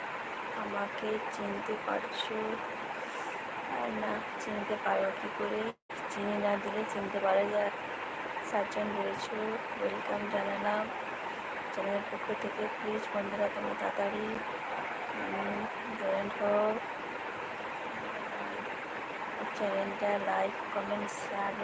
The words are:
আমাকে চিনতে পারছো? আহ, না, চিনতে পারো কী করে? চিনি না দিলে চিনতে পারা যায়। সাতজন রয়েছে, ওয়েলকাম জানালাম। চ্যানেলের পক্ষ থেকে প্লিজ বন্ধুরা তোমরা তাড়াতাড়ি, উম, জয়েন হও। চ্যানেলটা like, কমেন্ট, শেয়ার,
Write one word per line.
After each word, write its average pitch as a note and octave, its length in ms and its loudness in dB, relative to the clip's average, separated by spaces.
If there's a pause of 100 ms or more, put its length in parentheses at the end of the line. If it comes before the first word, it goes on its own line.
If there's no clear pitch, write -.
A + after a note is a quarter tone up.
(560)
আমাকে G3+ 640 0 (140)
চিনতে G3+ 440 0 (100)
পারছো? G#3+ 720 0 (1120)
আহ, A3 300 0
না, G#3+ 200 2 (200)
চিনতে G#3 440 0
পারো G3 260 4 (120)
কী G#3+ 60 -2 (100)
করে? G#3 420 0 (320)
চিনি G#3 280 2
না G3+ 140 6
দিলে G3+ 280 0 (100)
চিনতে G3 240 0
পারা G3 260 8
যায়। G#3 260 4 (800)
সাতজন G#3 520 2
রয়েছে, G3 340 -2 (440)
ওয়েলকাম G#3 400 0 (120)
জানালাম। G3+ 540 2 (840)
চ্যানেলের G3 280 2 (120)
পক্ষ G#3 300 -2
থেকে G#3+ 260 0 (140)
প্লিজ G#3+ 200 0 (120)
বন্ধুরা G3+ 400 2
তোমরা G2+ 260 0
তাড়াতাড়ি, G#2+ 580 0 (760)
উম, G3+ 520 0 (340)
জয়েন G3 280 4 (120)
হও। G#3 340 6 (2750)
চ্যানেলটা G3+ 640 2
like, F#3+ 560 2
কমেন্ট, G3+ 360 0
শেয়ার, G3 420 -2 (120)